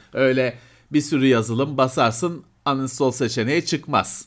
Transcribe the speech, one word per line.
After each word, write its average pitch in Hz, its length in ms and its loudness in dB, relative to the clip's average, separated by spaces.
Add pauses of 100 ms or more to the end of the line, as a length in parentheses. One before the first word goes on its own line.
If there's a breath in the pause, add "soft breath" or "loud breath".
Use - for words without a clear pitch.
(140)
Öyle 127 440 0 (340 loud breath)
bir 147 100 2
sürü 139 260 2
yazılım 123 500 2
basarsın, 135 680 0 (240)
uninstall 135 440 0
seçeneği 127 540 -2
çıkmaz. - 600 -2